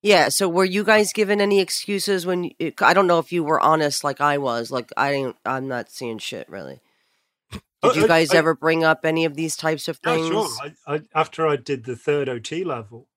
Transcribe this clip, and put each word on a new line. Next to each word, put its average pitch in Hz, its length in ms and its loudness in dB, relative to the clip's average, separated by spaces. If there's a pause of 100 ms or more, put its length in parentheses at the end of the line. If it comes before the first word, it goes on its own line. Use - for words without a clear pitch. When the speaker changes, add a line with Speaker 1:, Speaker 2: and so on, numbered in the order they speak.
Speaker 1:
Yeah. 190 260 6
So - 180 0
were 175 160 2
you 190 200 0
guys 214 280 4
given 208 300 0
any 202 180 4
excuses 190 640 -2
when 180 360 -4
you, 160 120 -4 (120)
I 170 100 6
don't 185 140 4
know 170 100 4
if 165 140 -4
you 170 120 -2
were 151 160 0
honest 151 440 2
like 143 180 -4
I 143 160 2
was, 120 320 -4
like, 127 260 -6
I 139 180 0
didn't, 135 300 -4
I'm 131 240 -4
not 123 220 -8
seeing 117 300 -10
shit - 300 -12
really. 73 320 -14 (720)
Did - 100 -14 (220)
Speaker 2:
I, 233 120 4
Speaker 1:
you 160 80 2
Speaker 2:
I, 220 40 4
Speaker 1:
guys 165 240 4
Speaker 2:
I 143 60 6
Speaker 1:
ever 160 160 4
bring 160 300 0
up 160 200 2
any 160 220 0
of 151 80 -2
these 156 220 -6
types 160 320 -4
of 160 180 -10
Speaker 2:
Yeah, 165 120 0
Speaker 1:
things? 160 100 -2
Speaker 2:
sure. 196 200 0 (140)
I, 147 120 -14 (240)
I, 151 40 -6 (140)
after 160 320 0
I 147 80 2
did 123 300 -6
the 123 100 -6
third 143 340 -2
O 123 80 -6
T 156 260 -8
level 117 540 -10